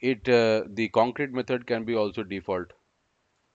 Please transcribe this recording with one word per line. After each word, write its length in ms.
it, 260
uh, 400
the 200
concrete 440
method 340
can 180
be 120
also 260
default, 480